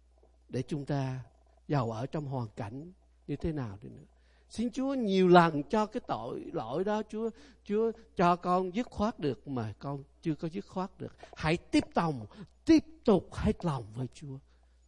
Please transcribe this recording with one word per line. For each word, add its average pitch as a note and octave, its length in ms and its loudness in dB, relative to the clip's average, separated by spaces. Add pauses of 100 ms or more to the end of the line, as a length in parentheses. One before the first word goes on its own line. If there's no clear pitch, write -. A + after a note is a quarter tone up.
(480)
để A#2+ 140 -4
chúng C#3+ 220 -6
ta C3 360 -2 (480)
giàu B2+ 220 2
ở A2+ 160 -6
trong D3+ 200 -6
hoàn B2+ 300 -4
cảnh C3 360 -10 (340)
như D3 100 -6
thế E3+ 160 -4
nào A#2 300 -6
đi C3 60 -16
nữa. - 160 -18 (440)
Xin A#3 220 -4
Chúa C4+ 240 -2
nhiều F#3+ 340 4
lần E3 340 8
cho G#3+ 240 0
cái A3+ 200 -8
tội A#2+ 460 -6
lỗi C#3+ 320 -4
đó, G#3 240 -2
"Chúa, A3 220 -4 (340)
Chúa A3 280 0 (240)
cho F3 200 4
con F3+ 380 -2
dứt A#3+ 120 -2
khoát G#3+ 320 -4
được D3 300 -4
mà A#2 300 -4
con C#3+ 240 -8 (200)
chưa D#3+ 120 0
có E3 140 -6
dứt F#3 180 -8
khoát F#3+ 320 -6
được." - 180 -10 (200)
Hãy D#3+ 200 2
tiếp - 280 0 (100)
tục, E3 200 2 (500)
tiếp D#4+ 200 8 (200)
tục F#3+ 300 4
hết - 300 0
lòng C3+ 200 -2 (100)
với B2 200 -6
Chúa, C3+ 240 -14 (500)